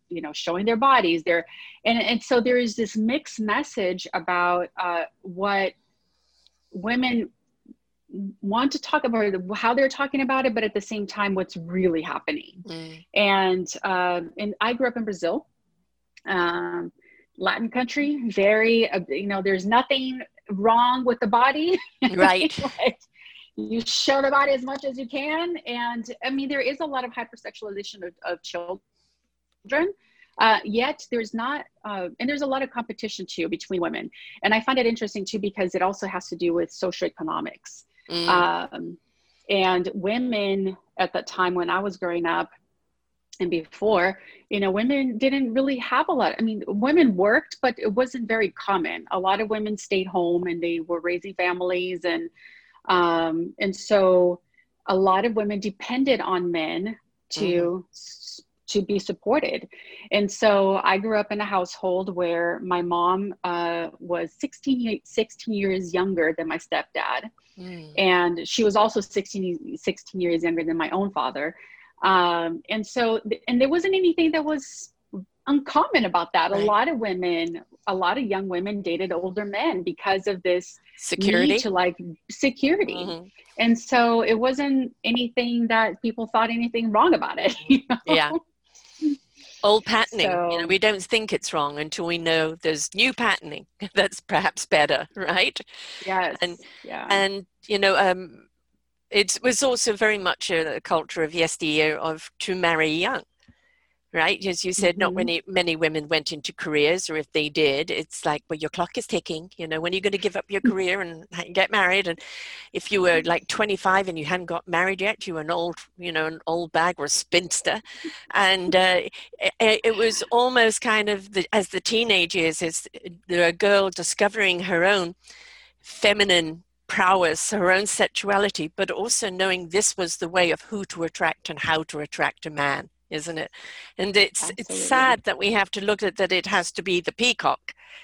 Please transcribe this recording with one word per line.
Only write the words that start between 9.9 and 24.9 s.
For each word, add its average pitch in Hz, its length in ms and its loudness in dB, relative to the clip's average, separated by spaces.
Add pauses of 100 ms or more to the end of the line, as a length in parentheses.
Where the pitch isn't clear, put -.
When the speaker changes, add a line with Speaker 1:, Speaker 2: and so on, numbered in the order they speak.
Speaker 1:
about 262 260 0
it, 233 80 -2
but 220 100 -2
at 208 100 -4
the 208 60 -2
same 208 260 -6
time, 202 280 -2
what's 185 220 -4
really 170 460 -2
happening. 151 640 -8
Speaker 2:
Mm. 165 380 -14 (100)
Speaker 1:
And, 190 520 2 (180)
um, 180 540 -2
and 208 220 -6
I 233 140 0
grew 254 120 0
up 240 120 -2
in 226 60 -4
Brazil, 196 420 -4 (800)
um, 175 640 -2 (460)
Latin 226 320 -2
country, 285 580 -2
very, 220 640 4
uh, 190 180 -2
you 180 180 -4
know, 196 160 -2
there's 190 240 0
nothing 262 540 2 (300)
wrong 233 560 2
with 233 140 0
the 240 60 0
body. 269 520 2 (240)
<laughs> 226 120 2
Speaker 2:
Right. 185 420 4 (220)
Speaker 1:
Like, - 200 0 (600)
you 214 220 -4
show 277 400 0
the 269 100 2
body 277 220 4
as 254 100 0
much 269 220 -8
as 262 140 -6